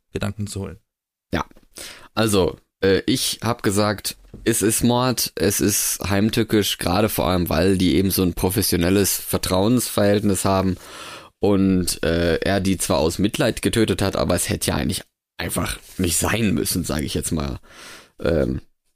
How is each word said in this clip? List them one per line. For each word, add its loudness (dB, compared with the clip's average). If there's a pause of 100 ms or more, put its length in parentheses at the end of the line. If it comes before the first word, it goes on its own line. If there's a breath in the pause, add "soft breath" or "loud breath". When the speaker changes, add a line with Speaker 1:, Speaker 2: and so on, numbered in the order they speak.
(140)
Speaker 1:
Gedanken -6
zu -10
holen. -12 (560)
Speaker 2:
Ja, -2 (680 loud breath)
also, 2 (240)
äh, 4
ich -2
hab -2
gesagt, 0 (280)
es 0
ist 2
Mord, 0
es 0
ist 0
heimtückisch, 0
gerade 0
vor -2
allem, 0
weil 2
die 4
eben 2
so 0
ein 2
professionelles 2
Vertrauensverhältnis 0
haben 2 (640 loud breath)
und, 2
äh, 2
er 0
die 0
zwar 0
aus 0
Mitleid 0
getötet 2
hat, 0
aber 0
es -2
hätte -2
ja -2
eigentlich -2 (360)
einfach -6 (180)
nicht 0
sein 0
müssen, -2
sag -4
ich -6
jetzt -4
mal. -4 (600 loud breath)
Ähm, 0 (340)